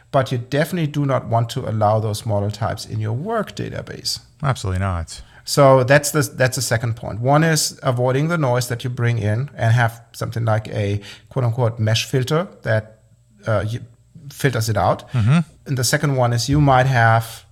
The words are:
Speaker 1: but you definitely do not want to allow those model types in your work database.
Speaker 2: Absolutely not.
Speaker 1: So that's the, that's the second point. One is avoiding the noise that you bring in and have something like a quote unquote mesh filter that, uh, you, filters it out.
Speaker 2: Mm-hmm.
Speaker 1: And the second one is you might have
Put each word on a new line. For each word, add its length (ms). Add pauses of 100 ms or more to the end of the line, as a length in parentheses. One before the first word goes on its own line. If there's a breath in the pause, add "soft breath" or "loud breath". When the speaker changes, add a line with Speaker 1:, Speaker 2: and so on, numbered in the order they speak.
(120 loud breath)
Speaker 1:
but 180
you 80
definitely 480
do 180
not 220
want 240
to 180
allow 300
those 260
model 260
types 360
in 140
your 120
work 440
database. 640 (220)
Speaker 2:
Absolutely 360
not. 420 (240 loud breath)
Speaker 1:
So 400
that's 280
the, 100
that's 340
the 60
second 340
point. 240
One 240
is 380
avoiding 460
the 100
noise 300
that 140
you 60
bring 300
in 380
and 180
have 260 (120)
something 320
like 240
a 340 (260 loud breath)
quote 160
unquote 340
mesh 280
filter 420 (140)
that, 380 (460)
uh, 220
you, 120 (500)
filters 380
it 80
out. 340
Speaker 2:
Mm-hmm. 300 (260)
Speaker 1:
And 100
the 80
second 320
one 160
is 160
you 120
might 260
have 640